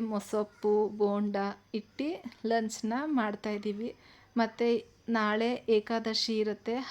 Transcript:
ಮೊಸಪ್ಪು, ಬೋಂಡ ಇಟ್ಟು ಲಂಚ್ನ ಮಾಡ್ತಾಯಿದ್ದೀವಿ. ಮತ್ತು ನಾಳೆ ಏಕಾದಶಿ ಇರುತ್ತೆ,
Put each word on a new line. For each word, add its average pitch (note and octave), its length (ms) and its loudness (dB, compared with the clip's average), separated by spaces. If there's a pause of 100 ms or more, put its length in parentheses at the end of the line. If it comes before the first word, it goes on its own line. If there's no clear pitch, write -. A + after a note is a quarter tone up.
(100)
ಮೊಸಪ್ಪು, G#3 640 0 (260)
ಬೋಂಡ G3+ 360 2 (440)
ಇಟ್ಟು C#4 300 -6 (400)
ಲಂಚ್ನ A3+ 420 0 (280)
ಮಾಡ್ತಾಯಿದ್ದೀವಿ. G#3 680 -4 (460)
ಮತ್ತು A#3 320 2 (500)
ನಾಳೆ G#3+ 320 2 (280)
ಏಕಾದಶಿ A3 560 -2 (100)
ಇರುತ್ತೆ, G#3+ 320 -4 (140)